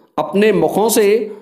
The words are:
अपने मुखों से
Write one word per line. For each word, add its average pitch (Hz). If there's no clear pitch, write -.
अपने 202
मुखों 175
से 214